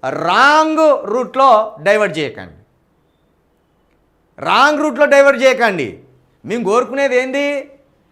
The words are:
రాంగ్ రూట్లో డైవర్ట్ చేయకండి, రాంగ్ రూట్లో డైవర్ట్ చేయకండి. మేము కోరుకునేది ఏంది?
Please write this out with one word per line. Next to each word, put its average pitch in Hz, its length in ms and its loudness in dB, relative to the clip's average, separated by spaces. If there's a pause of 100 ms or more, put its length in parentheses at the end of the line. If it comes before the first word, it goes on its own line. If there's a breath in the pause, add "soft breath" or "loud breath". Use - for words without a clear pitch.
రాంగ్ 294 960 2
రూట్లో 240 720 0
డైవర్ట్ 196 380 0
చేయకండి, 101 340 -10 (1900)
రాంగ్ 262 400 2
రూట్లో 294 280 0
డైవర్ట్ 277 360 4
చేయకండి. 202 560 0 (460)
మేము 208 200 -6
కోరుకునేది 247 520 -2
ఏంది? 277 540 -4 (420)